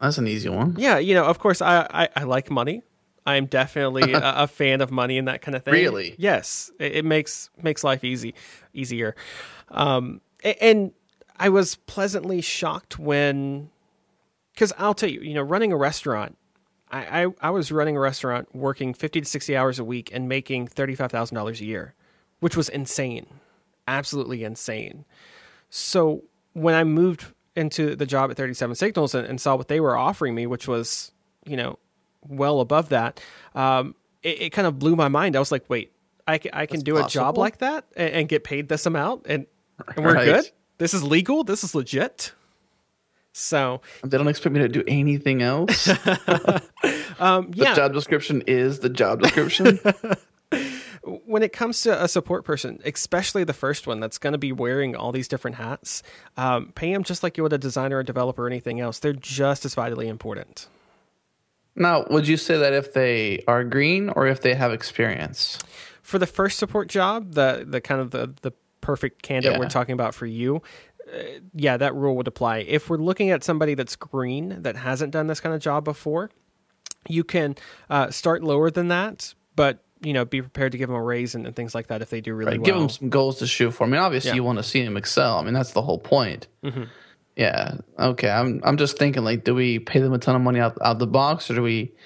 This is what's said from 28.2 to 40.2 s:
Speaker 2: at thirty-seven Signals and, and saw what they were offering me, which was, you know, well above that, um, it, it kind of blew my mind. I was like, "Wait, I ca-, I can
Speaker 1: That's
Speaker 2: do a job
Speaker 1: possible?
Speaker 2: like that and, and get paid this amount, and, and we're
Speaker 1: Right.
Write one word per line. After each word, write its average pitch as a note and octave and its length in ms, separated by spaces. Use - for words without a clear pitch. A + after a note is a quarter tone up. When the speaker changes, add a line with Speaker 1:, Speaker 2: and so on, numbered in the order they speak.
Speaker 2:
at A#2 60
thirty-seven B2+ 400
Signals F3+ 400
and, A#2+ 100
and B2+ 140
saw C3+ 160
what C3 140
they D3+ 100
were C3+ 160
offering C3 400
me, A#2 120
which A#2+ 200
was, A#2 460
you D3 100
know, B2 240
well C#3+ 320
above D3+ 300
that, A#2+ 300
um, C3 400
it, E3 180
it E3 100
kind G3 160
of C#3+ 120
blew D#3 160
my D#3 120
mind. D3 280
I C3+ 40
was C#3 120
like, C3+ 180
"Wait, A#2 220
I D#3 100
ca-, F3+ 160
I D3+ 120
can E3 120
Speaker 1:
That's D3 60
Speaker 2:
do D3 140
a D3 100
job C#3 280
Speaker 1:
possible? F#3+ 60
Speaker 2:
like G#3+ 180
that C#4 260
and, E3 180
and D#3 160
get D3+ 140
paid C#3+ 260
this D3+ 160
amount, E3 420
and, D3 180
and D3+ 100
we're D#3+ 80
Speaker 1:
Right. B2 120